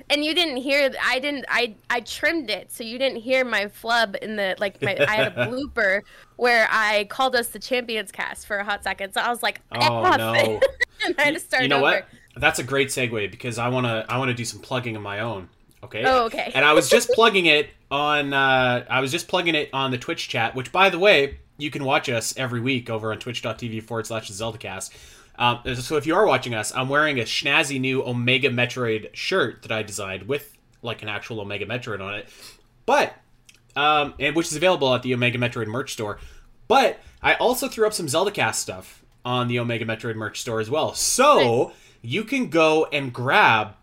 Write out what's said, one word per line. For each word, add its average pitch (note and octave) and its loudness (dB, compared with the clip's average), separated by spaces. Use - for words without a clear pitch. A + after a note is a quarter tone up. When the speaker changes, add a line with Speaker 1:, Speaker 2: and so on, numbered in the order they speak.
Speaker 1:
and D4 2
you D#4 0
didn't D#4 0
hear, C#4 2
I B3 0
didn't, C#4 -4
I, A3+ -2
I A#3+ -2
trimmed D4 -2
it, - -6
so - -12
you A3+ -10
didn't B3 -2
hear B3+ 2
my G#3 -2
flub A3+ 0
in G#3+ -8
the, G3 -2
like, G3+ -4
my, G3+ -2
I G#3+ 0
had - 0
a A#2+ 2
Speaker 2:
<laughs> - -6
Speaker 1:
blooper A3+ -2
where A#3 4
I G#3+ 2
called B3+ -2
us A#3 0
the G#3+ -14
Champions A#3 -4
Cast - -8
for G#3 -4
a G3 -4
hot G3+ -4
second, G3 -6
so A#3+ -2
I G#3+ 0
was A#3+ -4
like, G#3 -2
Speaker 2:
Oh, - -6
Speaker 1:
"F C#4 4
off." F4 4
Speaker 2:
no. C#5 2
Speaker 1:
<laughs> B4 -4
And F4+ 0
I C#4+ 2
had D4 2
to - -6
Speaker 2:
Y-, - -10
Speaker 1:
start C4 0
Speaker 2:
you C4 0
know - 4
Speaker 1:
over. C3+ 2
Speaker 2:
what? F3+ 2
That's D3 2
a D3+ -4
great C3+ 0
segue, A#2 -2
because A#2 -8
I A#2+ -2
wanna, B2 0
I A#2+ -2
wanna C3 0
do A#2 -6
some G#2 -10
plugging - -6
of G#2 -10
my G2+ -8
own, G#2 -6
okay? - -6
Speaker 1:
Oh, C4 4
okay. - -6
Speaker 2:
And C3+ 4
I D3+ 10
was D#3 6
just - 6
Speaker 1:
<laughs> A#3+ 4
Speaker 2:
plugging G#3+ 6
it D3+ 4
on, C#3+ 0
uh, B2+ 4
I B2 2
was C3+ -2
just E3 -4
plugging F3 2
it D3+ 0
on C3+ 0
the B2 -2
Twitch - -6
chat, A#2 -2
which, B2+ -8
by F#3+ 6
the F3 -2
way, E3 4
you D3 -6
can C3+ -6
watch C#3+ 0
us A#2 -2
every A#2 -4
week B2 -2
over A2 -4
on G#2+ -6
twitch A#2+ -8
dot A2+ -6
T B2 -8
V A2 -6
forward A2+ -8
slash A2 -8
Zelda A2 -8
Cast. F#2+ -12
Um, A#2+ -4
so B2 -6
if D3 -2
you D#3 0
are G#3 4
watching B2+ 0
us, A2 -4
I'm C3 -4
wearing D3 0
a A2+ -2
snazzy C#3+ -2
new C3 -2
Omega B2 0
Metroid A#2+ -2
shirt E3+ -2
that - -10
I A2 -2
designed F#2+ -8
with, C3+ -8
like, A#2 -8
an G#2+ -10
actual G#2+ -8
Omega G2+ -8
Metroid A2+ -8
on G2 -8
it. G#2 -12
But, C4 2
um, D3 2
and C#3+ -2
which E3 2
is D#3 -6
available D3 4
at B2 0
the B2+ -2
Omega A#2+ 0
Metroid A#2 -2
merch A#2 -6
store. G#2 -6
But B3 4
I D#3 4
also B3 0
threw A3 2
up G#3+ 0
some F3 -4
Zelda E3 2
Cast B2 -2
stuff - -14
on B2 -2
the A#2+ -2
Omega A#2 -2
Metroid A2 -6
merch G#2+ -8
store A2+ -4
as G#2+ -4
well. C3 -2
So E3+ 4
Speaker 1:
Nice. - -18
Speaker 2:
you D3 -4
can B3 -2
go D#3 4
and C#3 -4
grab B2 4